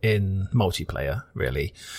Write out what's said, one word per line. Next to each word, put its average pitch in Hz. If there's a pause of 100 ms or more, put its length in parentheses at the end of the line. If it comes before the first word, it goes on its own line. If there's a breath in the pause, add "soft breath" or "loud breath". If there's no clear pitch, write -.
in 98
multiplayer, 90 (100)
really. 67 (260 loud breath)